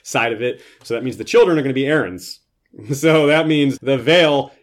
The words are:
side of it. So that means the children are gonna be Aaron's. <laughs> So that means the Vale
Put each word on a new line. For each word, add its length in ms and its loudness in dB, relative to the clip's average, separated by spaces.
side 300 -2
of 80 -6
it. 200 -4
So 120 -6
that 80 -6
means 140 -6
the 60 -10
children 340 4
are 40 0
gonna 120 -2
be 140 -2
Aaron's. 580 -4
<laughs> 40 -20
So 320 2
that 220 2
means 320 0
the 180 -2
Vale 540 2